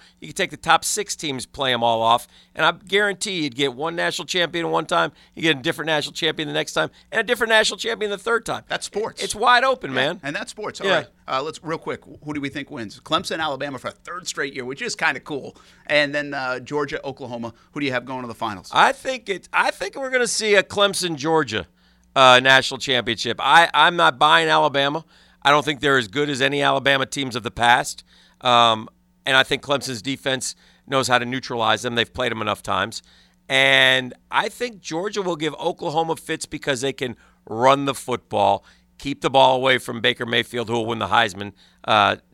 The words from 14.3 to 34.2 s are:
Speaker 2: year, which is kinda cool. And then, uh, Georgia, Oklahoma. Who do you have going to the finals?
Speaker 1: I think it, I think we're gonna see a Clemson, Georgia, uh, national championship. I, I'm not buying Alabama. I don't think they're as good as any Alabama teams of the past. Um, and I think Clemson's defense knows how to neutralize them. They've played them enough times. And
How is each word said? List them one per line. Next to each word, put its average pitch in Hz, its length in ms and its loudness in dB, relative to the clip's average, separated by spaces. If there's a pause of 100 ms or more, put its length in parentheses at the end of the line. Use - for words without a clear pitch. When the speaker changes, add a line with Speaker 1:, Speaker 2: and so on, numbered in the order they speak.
Speaker 2:
year, 131 140 -10
which 143 160 -8
is 226 120 -6
kinda 147 260 -2
cool. 131 360 -10 (300)
And 147 280 2
then, 143 200 -4
uh, 127 260 -4
Georgia, 143 420 -6
Oklahoma. 123 520 -10 (180)
Who 147 80 -8
do 143 60 -2
you 127 60 -2
have 123 120 -2
going 131 160 -10
to 123 80 -10
the 113 60 -10
finals? 104 400 -6
Speaker 1:
I 196 180 6
think 262 380 -8
it, 180 240 -10
I 208 160 2
think - 260 -8
we're 269 140 -8
gonna 254 180 0
see 208 260 0
a 190 80 6
Clemson, 185 540 -2
Georgia, 131 500 -2 (480)
uh, 127 280 10
national 135 340 4
championship. 120 640 -4
I, 165 320 6
I'm 165 240 4
not 160 220 4
buying 160 320 4
Alabama. 151 560 2 (340)
I 139 120 2
don't 147 120 4
think 143 160 -4
they're 139 160 4
as 117 120 0
good 147 200 -2
as 135 140 -2
any 139 200 0
Alabama 135 440 2
teams 131 300 -6
of 101 80 -6
the 120 80 -6
past. 120 500 2 (380)
Um, 117 480 4 (360)
and 135 120 2
I 131 80 6
think 139 180 -4
Clemson's 131 400 -4
defense 131 540 -4 (300)
knows 135 200 0
how 123 120 2
to 120 60 -4
neutralize 117 580 -2
them. 120 120 -4
They've 117 180 0
played 123 200 -4
them 113 100 -6
enough 104 180 -4
times. 101 420 -4 (460)
And 135 640 4 (180)